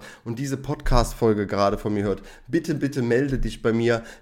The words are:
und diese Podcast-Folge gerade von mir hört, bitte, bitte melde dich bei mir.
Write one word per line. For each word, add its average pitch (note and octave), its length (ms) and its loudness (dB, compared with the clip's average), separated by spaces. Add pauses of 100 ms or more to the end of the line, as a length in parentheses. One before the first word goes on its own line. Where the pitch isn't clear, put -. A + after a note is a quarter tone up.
(240)
und A#2 160 -8
diese C3+ 160 -6
Podcast-Folge A#2 920 2
gerade G2+ 320 2
von G#2 160 -2
mir G2+ 100 0
hört, G2 180 -2 (260)
bitte, D#3+ 260 -2
bitte C#3 280 -2
melde B2 360 2
dich A2 240 -2
bei A2+ 120 2
mir. A#2 300 2 (180)